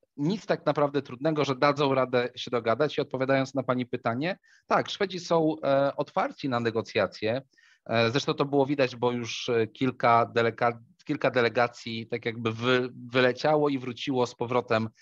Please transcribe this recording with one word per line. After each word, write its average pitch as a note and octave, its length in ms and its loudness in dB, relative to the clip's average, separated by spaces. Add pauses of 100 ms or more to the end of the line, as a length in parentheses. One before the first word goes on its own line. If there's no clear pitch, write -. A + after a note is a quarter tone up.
(160)
nic D3+ 300 -2
tak D#3+ 200 -2
naprawdę C#3+ 360 0
trudnego, C#3+ 420 -2
że C3+ 120 -2
dadzą C#3 380 2
radę B2 420 0
się - 140 -10
dogadać. A#2+ 480 0
I - 20 2
odpowiadając C3 540 -2
na C3+ 80 -2
pani B2 240 -2
pytanie, B2+ 520 -4 (280)
tak, E3+ 240 0
Szwedzi F#3 300 -4
są, D#3+ 440 2
e, C#3 320 2
otwarci F#3+ 520 -4
na A#2+ 120 0
negocjacje. A2 840 -2 (440)
E, A2+ 240 2
zresztą C#3 240 -2
to D3 100 0
było C#3 220 2
widać, C3 300 0
bo B2 160 0
już, A#2+ 360 -6
e, A#2 180 2
kilka A#2+ 680 2
delega-, A#2 440 0 (260)
kilka D3 260 0
delegacji A#2 760 0
tak A#2 180 -6
jakby A2+ 280 -4
wy-, B2+ 360 2 (240)
wyleciało C3 560 4
i C#3 100 -2
wróciło B2 480 -2
z - 80 -8
powrotem, A#2+ 540 0 (140)